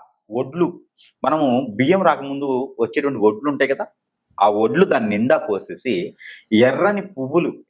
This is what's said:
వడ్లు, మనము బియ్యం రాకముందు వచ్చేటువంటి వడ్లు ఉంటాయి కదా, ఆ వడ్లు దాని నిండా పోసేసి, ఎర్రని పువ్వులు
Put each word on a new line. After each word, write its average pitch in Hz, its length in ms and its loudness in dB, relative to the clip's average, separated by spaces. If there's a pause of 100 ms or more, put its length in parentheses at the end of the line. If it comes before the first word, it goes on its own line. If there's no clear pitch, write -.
(320)
వడ్లు, 135 360 -2 (560)
మనము 139 240 2 (280)
బియ్యం 151 280 2
రాకముందు 139 460 0 (300)
వచ్చేటువంటి 131 460 -2
వడ్లు 107 240 2
ఉంటాయి 135 220 0
కదా, - 140 -4 (520)
ఆ 101 100 4 (100)
వడ్లు 113 280 2
దాని 117 240 0
నిండా 110 280 2
పోసేసి, 117 580 -6 (720)
ఎర్రని 180 400 0
పువ్వులు 131 440 -2 (180)